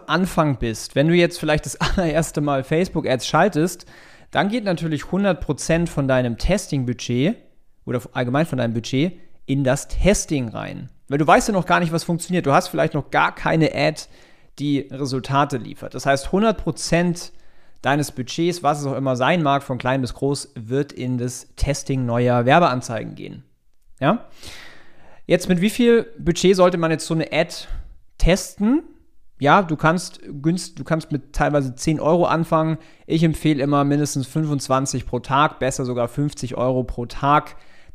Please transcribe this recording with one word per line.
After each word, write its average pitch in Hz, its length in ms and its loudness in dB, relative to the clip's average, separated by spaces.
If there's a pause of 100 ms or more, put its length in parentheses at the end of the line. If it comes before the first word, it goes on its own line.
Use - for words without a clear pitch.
Anfang 160 520 2
bist, - 380 -6
wenn 143 120 4
du 170 60 4
jetzt 170 260 4
vielleicht 151 260 0
das - 160 -8
<laughs> - 140 2
allererste 160 460 0
Mal 139 240 0
Facebook-Ads 156 600 0
schaltest, 170 600 0 (460)
dann 175 180 0
geht 220 160 -2
natürlich 160 480 -4
hundert 190 260 0
Prozent 170 480 -2
von 139 220 -2
deinem 123 280 0
Testing-Budget 131 1000 0 (480)
oder 123 160 -4 (100)
allgemein 131 340 0
von 131 120 -6
deinem 117 160 -2
Budget 135 400 -2 (320)
in 139 180 0
das 131 240 0
Testing 156 640 2
rein. 101 400 -10 (180)
Weil 143 120 0
du 156 80 0
weißt 208 200 6
ja 220 60 0
noch 180 120 0
gar 175 140 2
nicht, 165 140 -2
was 160 100 -2
funktioniert. 175 420 -2
Du 139 60 2
hast 170 160 4
vielleicht 156 280 0
noch 139 160 -6
gar 151 220 2
keine 160 400 2
Ad, 147 280 -2 (580)
die 143 320 -2
Resultate 139 640 -2
liefert. 104 400 -10
Das 127 100 -8
heißt, 139 280 0
hundert 214 240 2
Prozent 170 760 -2 (500)
deines 139 320 0
Budgets, 165 500 -4
was 147 160 2
es 143 60 -4
auch 135 100 -4
immer 131 220 -2
sein 151 260 2
mag, 139 180 2
von 127 160 -6
klein 127 220 0
bis 123 140 -2
groß, 139 420 -4
wird 131 380 -4
in 127 240 -4
das 123 400 -6
Testing 135 480 -2
neuer 120 400 2
Werbeanzeigen 123 680 2
gehen. 95 300 -14 (560)
Ja? 170 300 0 (960)
Jetzt, - 240 2
mit 180 100 2
wie 202 100 2
viel 233 380 4 (100)
Budget 170 380 2
sollte 180 220 6
man 165 140 0
jetzt 160 140 -2
so 170 80 -4
eine 160 200 -2
Ad 165 200 0 (640)
testen? 214 680 2 (540)
Ja, 156 260 6
du 156 120 -4
kannst 165 460 -2 (200)
günst-, 165 380 -2
du 135 60 -10
kannst 160 260 -4
mit - 220 -6
teilweise 143 420 0
zehn 156 240 0
Euro 170 240 4
anfangen. 160 540 0 (280)
Ich 160 160 0
empfehle 156 400 2
immer 143 220 2
mindestens 143 440 0
fünfundzwanzig 139 800 -2
pro 123 140 -4
Tag, 143 400 0
besser 127 240 -2
sogar 120 240 -2
fünfzig 143 480 -4
Euro 127 300 0
pro 120 200 -8
Tag, - 520 0 (380)